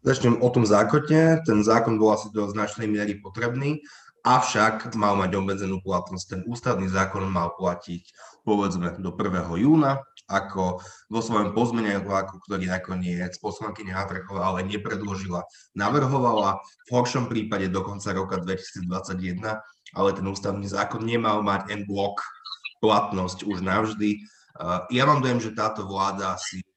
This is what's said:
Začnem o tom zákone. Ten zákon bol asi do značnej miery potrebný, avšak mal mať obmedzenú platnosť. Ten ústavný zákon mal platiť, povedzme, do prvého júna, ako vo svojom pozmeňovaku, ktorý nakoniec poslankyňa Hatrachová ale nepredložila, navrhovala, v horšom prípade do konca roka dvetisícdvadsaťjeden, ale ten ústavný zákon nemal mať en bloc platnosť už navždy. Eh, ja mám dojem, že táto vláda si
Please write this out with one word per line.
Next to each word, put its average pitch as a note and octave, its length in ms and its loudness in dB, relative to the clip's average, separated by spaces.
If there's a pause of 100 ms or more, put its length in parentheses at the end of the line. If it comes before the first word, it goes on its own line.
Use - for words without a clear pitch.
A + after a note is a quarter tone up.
Začnem B2+ 400 4
o B2 80 6
tom A#2 160 4
zákone. D3 800 6
Ten G#2+ 160 4
zákon A2+ 400 4
bol G#2+ 160 6
asi G#2 160 -8
do G#2 160 -2
značnej G#2+ 400 -4
miery G#2 320 -2
potrebný, B2 640 -4 (400)
avšak A#2 720 4
mal G#2 200 4
mať F#2+ 200 2
obmedzenú F#2+ 480 -2
platnosť. F#2 400 -4
Ten F#2+ 240 -8
ústavný G2+ 400 -2
zákon F#2+ 400 0
mal F2 280 0
platiť, F2 520 -4 (360)
povedzme, F#2 560 0
do F2+ 120 -4
prvého F2 440 -2
júna, C#3 440 4 (280)
ako F#2+ 520 -2 (300)
vo A2 100 -2
svojom G#2 320 0
pozmeňovaku, G2+ 960 0
ktorý F2+ 240 -4
nakoniec F2+ 720 -4
poslankyňa G2 500 -8
Hatrachová F#2+ 640 -4
ale F#2 80 -4
nepredložila, G2 800 -6 (320)
navrhovala, A2+ 840 2 (280)
v - 80 -8
horšom B2 300 2
prípade G#2 420 -2
do F#2 140 -2
konca G2 320 -6
roka F#2+ 260 -2
dvetisícdvadsaťjeden, F2+ 1040 -6 (520)
ale F#2+ 180 4
ten F#2+ 140 -4
ústavný G2 420 -4
zákon G#2 320 -2
nemal A2+ 400 2
mať G2 320 0
en G2+ 80 -6
bloc G2+ 380 -2 (600)
platnosť G2+ 640 2
už G2 160 -4
navždy. G#2 560 0
Eh, - 640 -6 (140)
ja B2 100 4
mám C#3+ 160 6
dojem, B2 220 2
že G#2+ 140 -6
táto G#2+ 280 -2
vláda F#2+ 560 -2
si - 240 -10 (120)